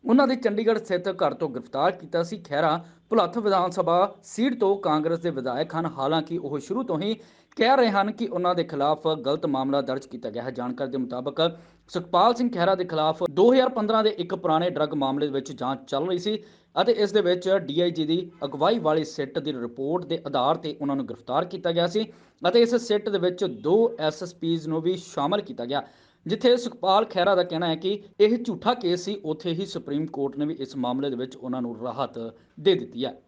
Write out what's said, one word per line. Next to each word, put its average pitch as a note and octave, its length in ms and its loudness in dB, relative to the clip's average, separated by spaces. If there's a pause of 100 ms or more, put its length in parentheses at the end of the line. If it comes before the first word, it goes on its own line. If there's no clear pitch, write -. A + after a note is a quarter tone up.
ਉਹਨਾਂ C4 240 6
ਦੇ C4 80 2
ਚੰਡੀਗੜ੍ਹ A3 440 2
ਸਥਿਤ F3+ 280 -2 (100)
ਘਰ D3+ 160 2
ਤੋਂ D#3 160 -4
ਗ੍ਰਿਫਤਾਰ C3+ 420 -2
ਕੀਤਾ E3+ 320 -4
ਸੀ। F#3 160 -8
ਖਹਿਰਾ D#3 400 0 (300)
ਭੁਲੱਥ G#3+ 280 2
ਵਿਧਾਨ F#3+ 340 2
ਸਭਾ F3+ 520 2
ਸੀਟ A#3+ 360 -2
ਤੋਂ G3+ 180 4
ਕਾਂਗਰਸ E3 420 0
ਦੇ E3+ 100 -2
ਵਿਧਾਇਕ C3 460 -2
ਹਨ। E3 100 -2 (120)
ਹਾਲਾਂਕਿ D#3 400 0
ਉਹ D3 220 -6
ਸ਼ੁਰੂ A3 240 -4
ਤੋਂ E3 160 -2
ਹੀ G#3 140 -2 (440)
ਕਹਿ B3 200 6
ਰਹੇ A#3 120 6
ਹਨ G3+ 220 2
ਕਿ A3+ 160 -4
ਉਹਨਾਂ F3+ 280 0
ਦੇ E3+ 80 0
ਖਿਲਾਫ D3+ 440 0 (180)
ਗਲਤ D#3 200 0
ਮਾਮਲਾ C#3 360 0
ਦਰਜ C3 240 -4
ਕੀਤਾ A#2+ 240 -10
ਗਿਆ A#2 140 -8
ਹੈ। C3 80 -6
ਜਾਣਕਾਰੀ B2 400 -6
ਦੇ C#3 60 -4
ਮੁਤਾਬਕ B2+ 440 -4 (500)
ਸੁਖਪਾਲ F3+ 440 4
ਸਿੰਘ A#3+ 160 0
ਖਹਿਰਾ F#3 240 2
ਦੇ F3+ 100 -4
ਖਿਲਾਫ D#3+ 460 0
ਦੋ F#3+ 220 6
ਹਜ਼ਾਰ B3+ 160 6
ਪੰਦਰਾਂ A3 340 0
ਦੇ G#3+ 140 4
ਇੱਕ F3 180 -4
ਪੁਰਾਣੇ E3+ 340 2
ਡਰੱਗ D3+ 260 0
ਮਾਮਲੇ C#3+ 320 0
ਦੇ C3+ 60 -4
ਵਿੱਚ C#3 180 -4
ਜਾਂਚ C3 380 -6
ਚੱਲ C#3+ 180 -2
ਰਹੀ F3+ 120 0
ਸੀ G#3+ 180 -2 (380)
ਅਤੇ G3+ 180 4
ਇਸ G#3 180 2
ਦੇ G#3 100 4
ਵਿੱਚ F3+ 280 2 (100)
ਡੀ D3+ 220 -2
ਆਈ F3 100 2
ਜੀ D#3 140 -2
ਦੀ E3 140 2 (240)
ਅਗਵਾਈ D3 360 2
ਵਾਲੀ D#3 260 2
ਸਿੱਟ C#3+ 340 -6
ਦੀ C#3+ 140 -4
ਰਿਪੋਰਟ C3+ 520 -4
ਦੇ E3 220 -4
ਆਧਾਰ C#3 300 2
ਤੇ D3 240 -8
ਉਹਨਾਂ C#3 140 -2
ਨੂੰ C3+ 100 -4
ਗ੍ਰਿਫਤਾਰ B2+ 400 -4
ਕੀਤਾ F3 260 -4
ਗਿਆ E3+ 160 2
ਸੀ G#3+ 180 0 (360)
ਅਤੇ F#3 200 4
ਇਸ A#3 160 4
ਸਿੱਟ G#3+ 320 0
ਦੇ G3 100 0
ਵਿੱਚ F3+ 260 0
ਦੋ F#3 540 2
ਐਸ D#3 240 -2
ਐਸ F3 120 -12
ਪੀਜ਼ E3 320 -2
ਨੂੰ D#3+ 140 -2
ਵੀ F3+ 220 0
ਸ਼ਾਮਲ F3 380 -2
ਕੀਤਾ A#2+ 240 -10
ਗਿਆ। C3+ 180 -4 (420)
ਜਿੱਥੇ A#3 320 4
ਸੁਖਪਾਲ G#3+ 480 2
ਖਹਿਰਾ F#3+ 300 2
ਦਾ F3+ 80 4
ਕਹਿਣਾ F3 240 -2
ਹੈ D#3+ 80 0
ਕਿ F#3+ 160 -2 (280)
ਇਹ G#3+ 180 6
ਝੂਠਾ A#3 360 -2
ਕੇਸ F3 320 -2
ਸੀ, G3+ 100 -4 (100)
ਉੱਥੇ D#3 280 -4
ਹੀ F#3 120 -4
ਸੁਪਰੀਮ D#3 420 -6
ਕੋਰਟ C#3 300 -4
ਨੇ D3 80 0
ਵੀ D#3 80 -4
ਇਸ C3+ 220 -10
ਮਾਮਲੇ C3 340 -2
ਦੇ B2+ 60 -4
ਵਿੱਚ C3 220 -8
ਉਹਨਾਂ B2+ 240 -6
ਨੂੰ A#2 200 -6
ਰਾਹਤ A#2+ 380 -6 (400)
ਦੇ F#3+ 160 4
ਦਿੱਤੀ A#2+ 300 -6
ਹੈ। - 80 -6 (140)